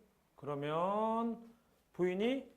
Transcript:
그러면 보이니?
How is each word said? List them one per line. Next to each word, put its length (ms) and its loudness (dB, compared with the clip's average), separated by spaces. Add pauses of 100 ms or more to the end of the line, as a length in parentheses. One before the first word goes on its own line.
(340)
그러면 1040 0 (520)
보이니? 640 0